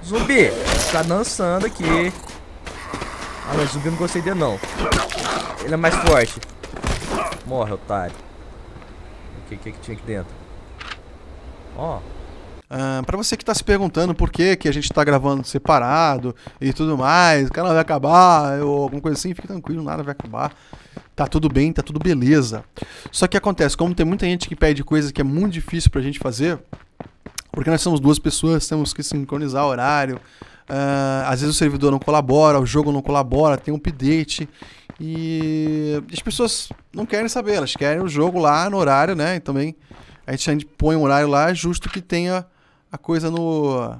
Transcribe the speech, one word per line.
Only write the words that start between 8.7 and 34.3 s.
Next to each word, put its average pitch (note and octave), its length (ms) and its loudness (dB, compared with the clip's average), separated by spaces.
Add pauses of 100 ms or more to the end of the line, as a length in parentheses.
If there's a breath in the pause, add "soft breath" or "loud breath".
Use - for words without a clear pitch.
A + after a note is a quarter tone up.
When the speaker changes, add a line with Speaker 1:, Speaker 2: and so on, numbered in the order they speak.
Speaker 1:
O - 120 -18
que, G#2 80 -12
que, A2 160 -14
que - 60 -16
tinha A2 180 -10
aqui - 80 -16
dentro? G2 280 -8 (1400)
Ó. D#3 220 -6 (680)
Speaker 2:
Ah, C3+ 360 -4
pra F3 100 -4
você A3 220 -2
que - 80 -10
tá A3 80 0
se - 100 -2
perguntando F3+ 520 0
por - 160 0
que F#3 240 4
que F3+ 120 -4
a C#3+ 60 2
gente D3 180 -4
tá D3+ 120 2
gravando C#3 400 2
separado C3+ 920 2 (240 loud breath)
e C3+ 140 0
tudo D#3 240 0
mais, D3+ 500 6
o - 40 -4
canal F3 220 0
vai D#3+ 80 6
acabar, D#3 840 6
ou C#3+ 200 0
alguma C#3 180 -4
coisa D3 160 -2
assim, F3+ 180 -4
fique - 120 -16
tranquilo, E3 360 -6
nada D#3 180 -4
vai C#3+ 120 -6
acabar. B2+ 380 -6 (640 loud breath)
Tá C#3+ 120 0
tudo D#3 200 0
bem, C#3 240 2
tá D#3 100 -2
tudo D3+ 180 -6
beleza. C3+ 680 4 (460 loud breath)
Só - 160 0
que G3+ 100 0
acontece, E3+ 400 0
como F3 160 0
tem F3 120 2
muita F3+ 200 0
gente F3 240 -2
que E3 60 -8
pede D3 280 2
coisa D3 300 0
que C#3 80 -2
é - 20 2
muito E3+ 300 0
difícil E3 380 -4
pra C#3 100 -2
gente C#3 180 -4
fazer, C3+ 400 -2 (920)
porque C#3+ 180 -4
nós D#3+ 120 2
somos E3 180 2
duas C#3+ 200 6
pessoas, D#3+ 480 0
temos D3+ 260 -2
que D3 100 -8
sincronizar C#3+ 600 -4
o C#3+ 60 2
horário, C3 500 0 (480 loud breath)
ah, C#3 600 -2
às C3 140 0
vezes D3 140 0
o - 20 0
servidor C#3+ 340 4
não C#3 80 2
colabora, D3 600 6
o C3 60 2
jogo D3 260 2
não C#3 100 0
colabora, C#3+ 560 2
tem D3+ 160 -4
um D3+ 40 -4
update, D3 720 -2 (500 loud breath)